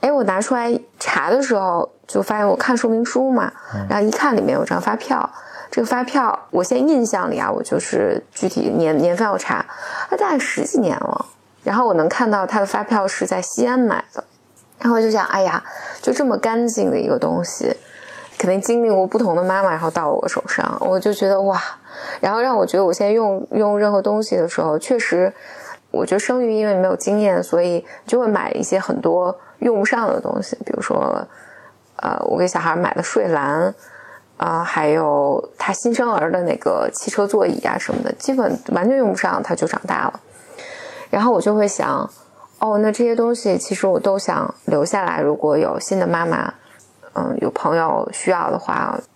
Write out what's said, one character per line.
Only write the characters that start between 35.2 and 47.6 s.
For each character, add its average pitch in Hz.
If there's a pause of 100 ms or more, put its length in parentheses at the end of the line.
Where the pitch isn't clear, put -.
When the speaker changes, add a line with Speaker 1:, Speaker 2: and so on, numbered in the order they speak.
Speaker 1:
他 -
新 240
生 233
儿 165
的 180
那 175
个 -
汽 -
车 202
座 202
椅 175
啊 -
什 -
么 -
的， -
基 -
本 240 (140)
完 185
全 269
用 226
不 185
上， 180
他 -
就 -
长 -
大 -
了。 - (880)
然 202
后 240
我 190
就 214
会 214
想， 135 (500)
哦， 214
那 214
这 214
些 233
东 233
西 202
其 -
实 190
我 185
都 196
想 165 (120)
留 147
下 190
来， 160
如 147
果 147
有 -
新 -
的 180
妈 170
妈， - (640)
嗯， -
有 -
朋 -